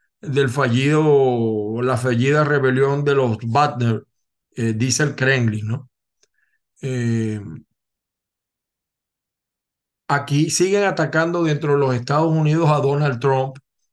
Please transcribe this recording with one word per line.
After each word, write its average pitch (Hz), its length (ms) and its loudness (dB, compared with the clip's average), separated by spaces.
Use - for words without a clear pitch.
del 139 280 0
fallido, 123 1300 2
la 127 140 0
fallida 127 480 2
rebelión 139 580 2
de 143 140 0
los 123 260 2
Wagner, 120 600 0
eh, 113 240 -4
dice 127 260 0
el 147 140 -2
Kremlin, 117 500 0
¿no? 113 220 -6
Eh, 113 560 -2
aquí 147 420 0
siguen 190 320 2
atacando 165 640 0
dentro 147 300 0
de 143 40 2
los 135 160 2
Estados 143 380 0
Unidos 156 380 2
a 151 100 2
Donald 139 400 0
Trump. 135 360 -2